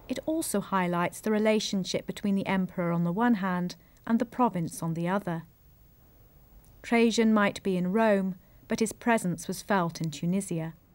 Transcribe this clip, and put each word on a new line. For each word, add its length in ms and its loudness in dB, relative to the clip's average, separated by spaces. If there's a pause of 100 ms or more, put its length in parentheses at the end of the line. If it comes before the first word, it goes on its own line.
It 160 -4
also 340 -2
highlights 640 0
the 100 -2
relationship 720 0
between 300 -2
the 100 0
emperor 460 -2
on 140 0
the 80 0
one 220 2
hand 420 -4 (280)
and 140 2
the 60 -2
province 580 -2
on 120 -2
the 120 -2
other. 360 -2 (1400)
Trajan 500 4
might 300 2
be 140 0
in 160 -2
Rome, 420 4 (320)
but 140 0
his 100 0
presence 560 0
was 140 -6
felt 400 0
in 100 -4
Tunisia. 600 -4 (220)